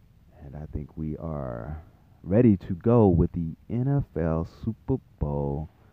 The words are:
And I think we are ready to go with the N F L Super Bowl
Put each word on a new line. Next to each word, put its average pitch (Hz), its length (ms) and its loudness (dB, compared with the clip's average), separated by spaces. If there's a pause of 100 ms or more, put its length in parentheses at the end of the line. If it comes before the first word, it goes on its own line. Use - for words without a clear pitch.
(460)
And 69 100 -16
I 73 160 -12
think 73 240 -10
we 78 220 -6
are 71 640 -8 (420)
ready 107 320 6
to - 200 -6
go 113 320 4
with 85 260 4
the 82 220 -6 (140)
N 123 180 -2
F 139 340 -2
L 82 260 -2 (160)
Super 117 340 -6 (220)
Bowl 73 500 -4 (240)